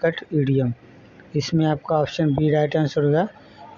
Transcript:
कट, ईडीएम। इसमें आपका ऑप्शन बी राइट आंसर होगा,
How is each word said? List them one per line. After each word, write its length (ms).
कट, 220
ईडीएम। 380
इसमें 300
आपका 300
ऑप्शन 380
बी 160
राइट 260
आंसर 280
होगा, 220